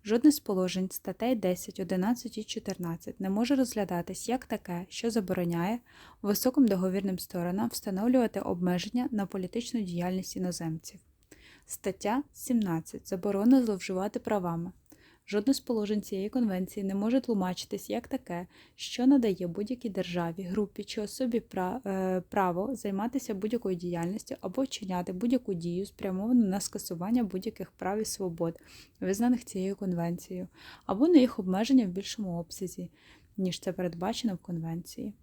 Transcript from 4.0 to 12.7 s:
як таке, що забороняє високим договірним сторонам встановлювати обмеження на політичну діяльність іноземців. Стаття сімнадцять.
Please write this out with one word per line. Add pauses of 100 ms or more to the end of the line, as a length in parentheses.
як
таке,
що
забороняє (440)
високим
договірним
сторонам
встановлювати
обмеження
на
політичну
діяльність
іноземців. (680)
Стаття (100)
сімнадцять.